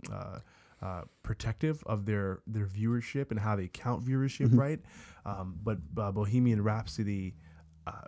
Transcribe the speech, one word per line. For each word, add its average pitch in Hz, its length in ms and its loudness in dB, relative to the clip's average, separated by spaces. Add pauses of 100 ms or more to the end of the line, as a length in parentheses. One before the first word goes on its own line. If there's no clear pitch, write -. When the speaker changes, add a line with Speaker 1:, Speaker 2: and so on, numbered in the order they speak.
(120)
Speaker 1:
uh, 95 280 -8 (420)
uh, 92 200 -6 (220)
protective 151 600 -2
of 104 200 0
their, 101 420 0
their 107 180 -2
viewership 117 680 0
and 110 80 0
how 107 160 2
they 95 120 -2
count 120 380 -2
viewership, 131 420 2
Speaker 2:
Mm-hmm. 120 120 10
Speaker 1:
right? 147 200 2 (460)
Um, 95 380 -6
but, 107 140 0 (200)
uh, 101 140 0
Bohemian 107 520 4
Rhapsody, 104 720 -2 (520)
uh, - 200 -10